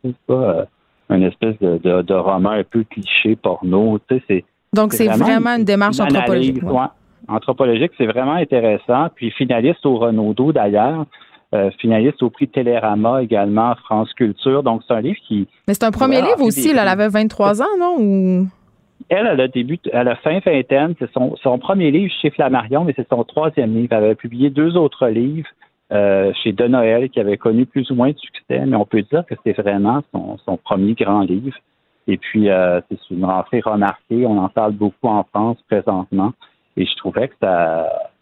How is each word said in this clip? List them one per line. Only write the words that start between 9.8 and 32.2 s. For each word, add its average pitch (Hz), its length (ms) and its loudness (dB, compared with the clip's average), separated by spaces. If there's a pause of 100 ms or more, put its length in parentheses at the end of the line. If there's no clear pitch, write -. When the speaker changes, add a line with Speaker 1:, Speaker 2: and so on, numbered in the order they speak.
Speaker 1:
au 131 100 4
Renaudot, 110 560 0
d'ailleurs, 123 540 0 (480)
euh, 98 160 0 (100)
finaliste 113 420 2
au 123 60 0
prix 135 200 -4
Télérama 117 760 0
également, 107 540 0
France 110 360 -4
Culture. 131 500 0
Donc, 117 240 -2
c'est - 60 -2
un 113 80 0
livre 160 160 -4 (100)
qui 101 220 -2 (180)
Speaker 2:
Mais 196 60 0
c'est 208 120 0
un 226 60 2
premier 269 260 0
Speaker 1:
pourrait 254 120 4
Speaker 2:
livre - 40 2
Speaker 1:
remplir 311 160 2
Speaker 2:
aussi, 269 200 0
Speaker 1:
des 311 60 2
Speaker 2:
là, 240 80 4
elle 196 60 2 (100)
Speaker 1:
prix. 208 40 2
Speaker 2:
avait 214 60 2
vingt-trois 208 540 0
ans, 403 180 0
non ? 349 180 0
Ou 190 480 2 (600)
Speaker 1:
Elle, 202 180 0
elle 160 140 0
a 131 80 2
début, 127 300 -4 (120)
elle 123 180 0
a 117 80 0
fin 160 280 -2
vingtaine. 143 540 2
C'est - 160 -6
son, 127 280 -2
son 123 160 0
premier 185 320 0
livre 180 300 0
chez 156 80 -2
Flammarion, 135 560 0
mais 165 100 -2
c'est 117 140 -6
son 120 160 0
troisième 147 500 -2
livre. 117 180 0
Elle 107 120 2
avait 107 120 2
publié 123 340 -2
deux 156 260 0
autres 151 320 0
livres, 131 400 -2 (440)
euh, 98 380 2 (120)
chez 113 100 0
De 120 160 0
Noël, 123 400 2
qui 127 120 -4
avaient 101 180 -2
connu 117 260 0
plus 131 260 -4
ou 131 40 -2
moins 123 160 2
de 151 80 -10
succès, - 480 -6
mais 131 100 0
on 104 80 0
peut 113 160 0
dire 151 240 -2
que - 100 -10 (120)
c'est 110 120 0
vraiment 104 440 0 (100)
son, 92 320 -8
son 90 140 -6
premier 101 340 -2
grand 104 300 0
livre. 98 340 -4 (500)
Et 95 120 -2
puis, 104 320 0